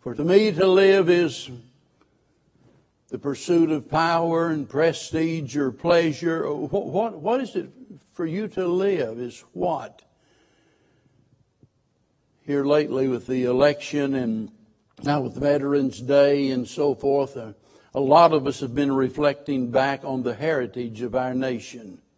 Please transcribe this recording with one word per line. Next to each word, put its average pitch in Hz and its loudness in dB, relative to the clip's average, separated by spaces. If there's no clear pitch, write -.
"For 123 -8
to 143 -4
me 202 6
to 180 2
live 190 6
is 170 0
the - -10
pursuit 160 0
of 151 -4
power 165 2
and 151 -4
prestige 160 -2
or 135 0
pleasure." 165 0
What, 147 -4
what, 175 -4
what 220 -2
is - -10
it 185 -6
for 175 -6
you 185 -4
to 185 -4
live 175 -2
is 120 -10
what? 160 -6
Here 143 0
lately 139 2
with 123 -4
the 127 -2
election 139 2
and 110 -4
now 143 0
with 120 -6
Veterans 139 0
Day 143 4
and 127 -2
so 143 -2
forth, 139 -2
uh, 110 -12
a 135 -4
lot 156 8
of 139 2
us 135 -6
have 123 -6
been 139 0
reflecting 135 -2
back 135 0
on 131 -6
the 120 -2
heritage 123 -4
of 123 -8
our 127 -2
nation. 120 -6